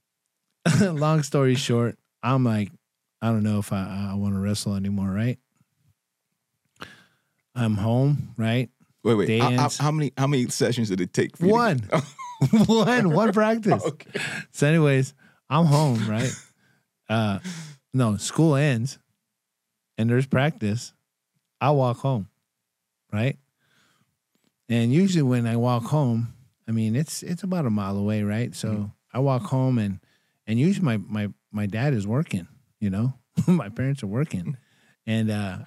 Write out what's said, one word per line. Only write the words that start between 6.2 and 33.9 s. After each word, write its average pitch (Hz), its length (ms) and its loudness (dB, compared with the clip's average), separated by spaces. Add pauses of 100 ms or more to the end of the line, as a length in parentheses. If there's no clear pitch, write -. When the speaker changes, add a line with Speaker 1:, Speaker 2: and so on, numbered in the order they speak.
Speaker 1:
I'm 113 200 0
home, 123 640 0
right? 117 320 -2 (340)
Speaker 2:
Wait, 113 120 4
wait. 98 120 2
Speaker 1:
Day 113 120 2
Speaker 2:
How, 131 120 2
how, 127 120 2
Speaker 1:
ends. 143 140 -2
Speaker 2:
how 147 140 0
many, 151 260 -2
how 135 100 0
many 135 200 0
sessions 117 420 -2
did 92 120 0
it - 120 -6
take - 240 -2
for 170 80 -2
you 196 60 6
to - 20 6
Speaker 1:
One. 226 240 2
Speaker 2:
get 110 260 -2 (480)
<laughs> 220 160 6
Speaker 1:
<laughs> - 0 -
One, 226 440 4
one 202 220 2
practice. 214 500 2
Speaker 2:
<laughs> 139 40 -2
Okay. - 320 -10 (320)
Speaker 1:
So - 160 0
anyways, 143 460 4 (360)
I'm 160 160 2
home, 139 440 4
right? 117 220 -2 (760)
Uh, 107 300 0 (540)
no, 117 240 2
school 156 380 2
ends 135 420 0 (1000)
and 113 120 2
there's 123 160 2
practice. 127 680 -2 (680)
I 131 100 4
walk 127 260 2
home, 120 300 -2 (840)
right? 120 260 -2 (1300)
And 117 220 2
usually 180 320 4
when 123 220 2
I 117 120 -2
walk 120 260 0
home, 120 500 0 (340)
I 113 40 -4
mean, 110 240 0
it's, 151 280 -4
it's 175 200 -8
about 180 220 -2
a 120 40 0
mile 101 280 -2
away, 107 260 -2
right? 107 320 -4
So 101 140 -6
Speaker 2:
Mm-hmm. 104 160 -4 (300)
Speaker 1:
I 117 40 -2
walk 131 240 0
home 131 340 0
and 101 220 -2 (480)
and 113 120 0
usually 190 260 2
my, 113 120 0
my, 104 360 -6 (180)
my 104 140 -4
dad 113 280 -2
is 101 120 -2
working, 107 420 -4 (320)
you 104 100 -2
know? 113 240 -2 (180)
<laughs> - 160 -2
My 143 220 -2
parents 135 340 -6